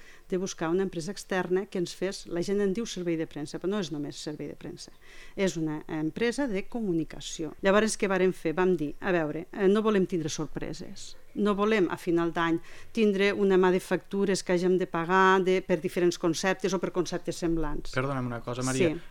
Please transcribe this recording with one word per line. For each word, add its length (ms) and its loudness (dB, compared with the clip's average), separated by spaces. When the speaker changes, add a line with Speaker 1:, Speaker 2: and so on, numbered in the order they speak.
Speaker 1:
de 80 0
buscar 320 -4
una 160 2
empresa 280 -6
externa 540 -2
que 140 -6
ens 160 -4
fes, 320 -6
la 160 -2
gent 160 0
en 160 2
diu 100 -2
servei 300 -4
de 100 -2
premsa, 320 -10
però 140 -2
no 80 -2
és 100 -4
només 300 -6
servei 300 -8
de 60 -14
premsa. 360 -14
És 200 0
una 320 -4
empresa 580 -2
de 220 -4
comunicació. 920 -4
Llavors, 360 4
què 100 0
vàrem 280 4
fer? 160 -2
Vam 240 4
dir, 240 -4
"A 120 0
veure, 400 0
eh, 160 2
no 140 6
volem 240 4
tindre 220 -2
sorpreses. 880 -8
No 200 2
volem, 360 4
a 60 -2
final 360 0
d'any, 260 2
tindre 420 4
una 240 4
mà 140 6
de 80 4
factures 640 0
que 120 0
hàgim 220 4
de 120 0
pagar 560 4
de, 180 4
per 180 0
diferents 380 0
conceptes 560 0
o 60 -2
per 100 -2
conceptes 460 -4
semblants." 560 -2
Speaker 2:
Perdona'm 340 -2
una 140 -6
cosa, 220 -6
Maria. 260 2
Speaker 1:
Sí. 120 -2